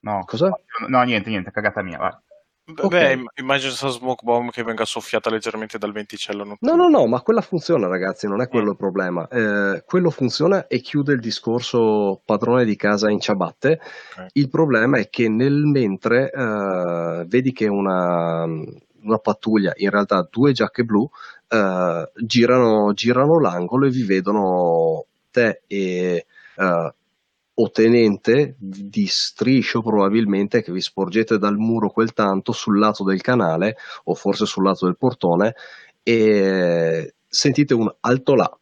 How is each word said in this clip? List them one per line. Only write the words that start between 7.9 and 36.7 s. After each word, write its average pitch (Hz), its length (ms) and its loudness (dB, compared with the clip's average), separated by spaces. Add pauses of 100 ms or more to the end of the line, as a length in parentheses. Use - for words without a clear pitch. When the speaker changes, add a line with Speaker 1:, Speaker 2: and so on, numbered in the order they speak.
Speaker 2:
non 101 160 -4
è 127 60 -4
quello 110 180 -2
Speaker 3:
Mm. 104 40 -2
Speaker 2:
il 92 60 -6
problema. 90 520 -4
Eh, 101 580 -2
quello 180 240 0
funziona 160 560 0
e 127 140 -2
chiude 143 340 -2
il 123 60 -2
discorso 110 1040 0
padrone 117 400 2
di 107 120 0
casa 104 320 0
in 104 120 0
ciabatte. 107 600 -2 (380)
Speaker 3:
Ok. 92 140 -16
Speaker 2:
Il 139 180 2
problema 135 480 2
è 104 100 -4
che 117 200 0
nel 135 340 2
mentre, 123 720 2
eh, 90 960 -4
vedi 127 240 2
che 110 160 -2
una, 90 760 0
una 82 800 -6
pattuglia, 104 540 0
in 98 140 0
realtà 101 400 0
due 139 220 2
giacche 120 320 -2
blu, 113 240 0 (400)
eh, 90 680 0
girano, 117 800 2
girano 131 480 2
l'angolo 98 460 0
e 135 40 4
vi 127 140 -2
vedono 90 1000 0 (260)
te 113 340 0
e, 90 580 -2 (320)
eh, 87 380 0 (580)
o 113 200 0
Tenente 117 840 4
di 101 480 -4
striscio 117 760 0
probabilmente, 104 800 2
che 87 100 -8
vi 92 80 -4
sporgete 98 580 -2
dal 101 180 0
muro 110 340 0
quel 113 240 0
tanto 98 380 0
sul 101 260 0
lato 104 260 0
del 95 160 0
canale 101 560 0 (280)
o 87 100 -2
forse 98 320 -2
sul - 180 -4
lato 95 220 0
del 90 100 0
portone 101 580 0 (480)
e 95 1120 2 (140)